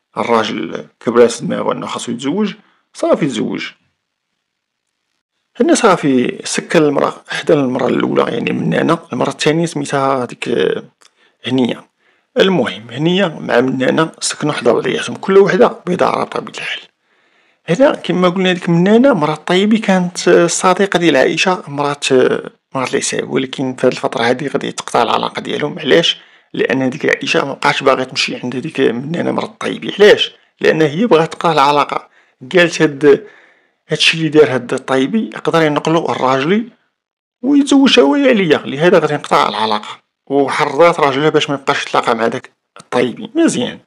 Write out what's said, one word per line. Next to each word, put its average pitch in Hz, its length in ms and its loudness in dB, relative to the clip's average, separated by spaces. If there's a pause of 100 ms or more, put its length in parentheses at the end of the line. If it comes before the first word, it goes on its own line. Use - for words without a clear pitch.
(160)
الراجل 107 680 -2 (160)
كبرات 117 420 2
دماغو 107 300 -4
انه 156 140 -8
خاصو - 260 -10
يتزوج، 170 420 -4 (400)
صافي 302 320 0
تزوج. - 400 -6 (1900)
هنا 320 140 4
صافي 156 720 2
سكن - 380 -2
المرأة، 147 320 0 (140)
حدا - 260 0
المرأة 127 340 0
الأولى، - 340 0
يعني - 300 -4
منانة، 135 460 0 (140)
المرأة 135 180 -2
الثانية 160 360 0
سميتها 135 580 -2
هذيك، - 240 -12
آه، 120 340 0 (640)
هنية. 123 420 -2 (500)
المهم 120 520 0
هنية 165 500 0
مع 120 200 2
منانة 131 500 0 (100)
سكنوا - 320 -4
حدا 127 200 0
بعضياتهم، - 440 -4
كل 190 220 2
وحدة 190 380 4 (100)
بدارها 127 380 -2
بطبيعة - 320 -10
الحال. - 240 -10 (880)
هنا 269 260 4
كما 180 340 0
قلنا 185 240 0
ديك 180 160 -6
منانة 208 440 4
مرأة 151 220 0
الطيبي 202 440 0
كانت، 185 500 0
آه، 175 180 6
صديقة 185 520 0
ديال 160 180 2
عائشة 180 520 0
مرات، 143 440 -4
آه، 127 380 2 (240)
مرات 127 160 -4
العساوي، - 380 -4
ولكن 131 460 -6
في 127 120 0
هذه 123 60 2
الفترة 127 300 -4
هذه 127 260 -2
غادي - 240 -6
تقطع - 300 -2
العلاقة 117 380 -2
ديالهم. 120 380 -6
علاش؟ 160 420 2 (320)
لأن 131 380 -2
ديك - 160 -6
عائشة 147 380 0
ما 139 80 -8
بقاش 143 300 -2
باغي 131 220 2
تمشي 135 320 -6
عند 127 200 -8
هذيك 123 240 -6
منانة 131 500 -2
مرأة 123 140 -4
الطيبي. - 540 -8
علاش؟ 190 340 6 (280)
لأن 147 220 2
هي 156 240 0
بغات 160 260 2
تقطع 170 200 -2
العلاقة، 143 560 2 (440)
قالت: 170 300 2
"هاد، 156 440 4 (600)
هادشي 165 280 0
اللي 160 120 -2
دار 147 260 4
هاد 120 200 -4
الطيبي 139 600 -2
يقدر 165 280 0
ينقلو 156 460 0
الراجلي 135 560 0 (800)
ويتزوج 277 580 4
هو 277 140 4
عليا، 208 440 2
لهذا 165 400 2
غادي 151 160 0
نقطع 143 340 0
العلاقة". 107 600 -6 (180)
وحرضات 143 720 2
راجلها 143 280 2
باش 147 220 0
ما 139 60 -4
يبقاش 139 260 -4
يتلاقى 139 340 -2
مع 113 100 0
داك 117 240 -6 (300)
الطيبي. - 540 -4
مزيان، 180 520 0